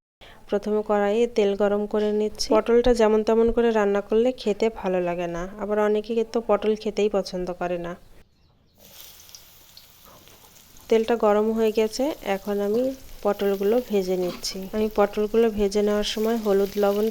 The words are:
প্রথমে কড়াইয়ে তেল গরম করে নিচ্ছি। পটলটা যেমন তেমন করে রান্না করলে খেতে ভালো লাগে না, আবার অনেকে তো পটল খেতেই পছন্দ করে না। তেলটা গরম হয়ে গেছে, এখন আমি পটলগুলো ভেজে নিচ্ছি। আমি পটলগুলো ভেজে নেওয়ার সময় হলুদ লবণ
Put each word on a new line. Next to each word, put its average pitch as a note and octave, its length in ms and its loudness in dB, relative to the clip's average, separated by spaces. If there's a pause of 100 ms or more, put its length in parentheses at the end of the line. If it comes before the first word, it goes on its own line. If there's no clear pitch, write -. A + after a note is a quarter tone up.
(520)
প্রথমে G#3 380 -2
কড়াইয়ে G#3 360 2 (120)
তেল G3+ 140 4 (100)
গরম G#3 220 2 (100)
করে G#3+ 160 0 (120)
নিচ্ছি। - 340 -4
পটলটা A#3+ 360 4 (100)
যেমন G#3+ 260 6
তেমন A3+ 280 4
করে A#3 140 2 (100)
রান্না G3+ 280 2
করলে A#3 220 2 (120)
খেতে G#3 240 -2 (140)
ভালো F#3 280 -2
লাগে F3 280 -4
না, E3+ 80 -6 (180)
আবার G#3 160 -2 (100)
অনেকে G#3+ 240 0 (220)
তো A#3+ 140 0
পটল G#3+ 240 2 (120)
খেতেই G#3 320 0
পছন্দ F#3 320 -4 (120)
করে F3 260 -4
না। F3 60 -8 (3000)
তেলটা A3+ 280 2 (100)
গরম G#3 220 4 (100)
হয়ে A3 200 2
গেছে, A3 260 0 (320)
এখন G3+ 200 -6 (120)
আমি A3+ 160 0 (400)
পটলগুলো G3+ 520 0 (140)
ভেজে F#3+ 340 0
নিচ্ছি। - 340 -6 (180)
আমি G#3+ 120 0 (100)
পটলগুলো G#3+ 480 2 (120)
ভেজে G#3 300 0
নেওয়ার G#3 260 0
সময় A3 320 0
হলুদ G3 260 2 (120)
লবণ G3+ 280 2